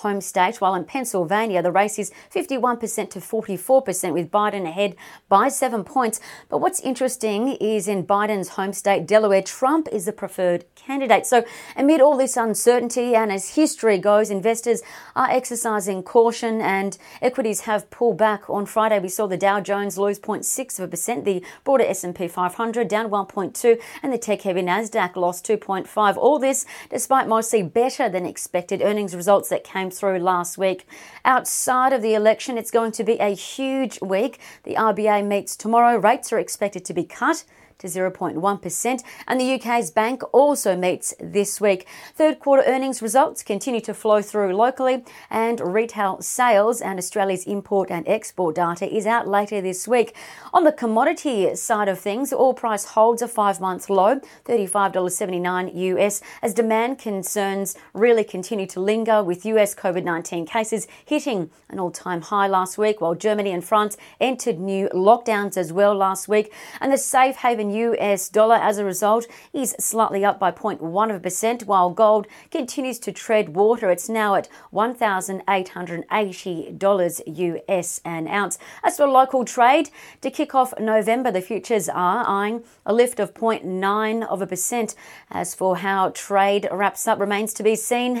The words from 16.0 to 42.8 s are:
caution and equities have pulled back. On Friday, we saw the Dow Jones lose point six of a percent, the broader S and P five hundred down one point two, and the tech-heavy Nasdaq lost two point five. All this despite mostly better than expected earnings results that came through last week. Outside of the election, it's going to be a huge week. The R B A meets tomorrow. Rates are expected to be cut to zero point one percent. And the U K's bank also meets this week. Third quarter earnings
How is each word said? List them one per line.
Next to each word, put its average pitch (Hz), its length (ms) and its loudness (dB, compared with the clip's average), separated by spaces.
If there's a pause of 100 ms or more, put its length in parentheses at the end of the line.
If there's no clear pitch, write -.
caution 226 580 2
and 190 360 -2 (240)
equities 214 400 -2
have 214 280 -4
pulled 226 280 0
back. 214 320 0
On 202 160 -2
Friday, 214 340 2
we 185 100 -4
saw 208 180 -2
the 185 100 -4
Dow 196 240 2
Jones 202 360 -4
lose 202 220 0
point 208 240 -6
six - 360 -6
of 185 60 -6
a - 20 -6
percent, 175 380 -6
the 180 180 -2 (200)
broader 269 220 4
S - 180 -2
and 175 120 -6
P 180 120 -4
five 180 260 -2
hundred 226 340 -2
down 214 220 -2
one 196 160 -2
point - 300 -6
two, 233 240 4 (240)
and 269 100 -2
the 233 60 -4
tech-heavy 196 420 -2
Nasdaq 185 540 -2
lost 180 280 -2
two 214 140 0
point 196 300 -6
five. 208 320 0
All 285 180 6
this 269 300 -2 (240)
despite 262 360 0
mostly 220 360 0
better 240 440 0
than 180 200 -4
expected - 560 -4
earnings 202 320 -2
results 190 340 2
that - 140 -2
came 190 240 -6
through 185 320 -2
last 175 380 -2
week. 190 280 -2 (380)
Outside 254 680 2
of 254 80 0
the 220 120 0
election, 220 440 2
it's 226 140 -8
going 226 200 0
to 220 140 -6
be 226 140 2
a 208 140 2
huge 269 680 -4
week. 196 360 -2 (260)
The - 120 -8
R 220 180 2
B 208 140 -2
A 208 140 4
meets 202 340 -4
tomorrow. 233 420 4
Rates 226 360 2
are 220 60 2
expected 196 460 -4
to 190 80 -10
be 165 120 -2
cut 302 400 -4 (320)
to - 100 -14
zero 185 220 -2
point 180 280 -6
one 196 200 0
percent. 233 460 -4 (240)
And 254 120 -2
the 254 60 0
U 262 140 0
K's 240 320 -2
bank 233 320 -2 (100)
also 269 420 4
meets 180 440 -2
this 196 420 -4
week. 196 240 2 (300)
Third 311 240 2
quarter 277 260 6
earnings 262 380 0